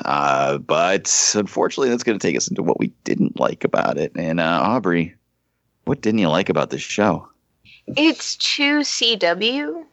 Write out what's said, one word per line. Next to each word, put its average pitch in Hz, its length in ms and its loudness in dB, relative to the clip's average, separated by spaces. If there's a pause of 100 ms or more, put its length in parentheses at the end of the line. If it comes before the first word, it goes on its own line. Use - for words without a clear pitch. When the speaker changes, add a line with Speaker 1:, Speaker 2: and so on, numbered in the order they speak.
Speaker 1:
Uh, 69 540 0
but 85 760 0
unfortunately, 104 540 0
that's 120 140 0
gonna 107 160 0
take 80 180 0
us - 100 -2
into - 160 -4
what - 160 0
we - 140 -2 (100)
didn't - 360 0
like - 240 -2
about - 340 0
it. 78 180 -2
And, 85 240 -2
uh, 80 240 2
Aubrey, 90 500 0 (720)
what 131 160 -4
didn't 110 180 0
you 85 100 2
like 87 180 2
about 76 220 0
this 69 120 -6
show? 95 460 0 (600)
Speaker 2:
It's - 500 0
too 294 460 0
C 233 320 0
W 240 760 -2